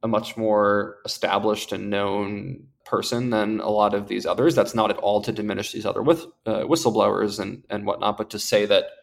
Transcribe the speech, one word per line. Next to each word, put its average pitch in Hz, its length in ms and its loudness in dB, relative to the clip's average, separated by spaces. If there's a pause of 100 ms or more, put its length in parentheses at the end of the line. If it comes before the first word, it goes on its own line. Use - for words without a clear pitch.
a 113 40 -2
much 110 300 -2
more 104 680 2
established 104 680 0
and 101 180 -6
known 101 760 -4 (180)
person 123 460 -2
than 107 280 0
a - 100 -4
lot 104 260 2
of 101 120 -4
these 101 200 -4
others. 139 260 2
That's 117 220 2
not 107 160 2
at 98 60 -2
all 104 240 2
to 110 100 -6
diminish 104 400 -4
these 104 160 -6
other 98 160 -2
whist-, 151 240 2 (180)
uh, 107 160 -2
whistleblowers 104 800 2
and, 98 300 -6
and 101 160 -6
whatnot, 101 320 -2
but 110 140 -6
to 104 80 -6
say - 260 2
that 202 200 4 (180)